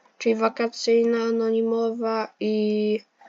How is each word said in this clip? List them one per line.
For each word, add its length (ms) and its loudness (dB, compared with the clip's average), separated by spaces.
czyli 160 2
wakacyjna, 840 0
anonimowa 1080 -2
i 600 0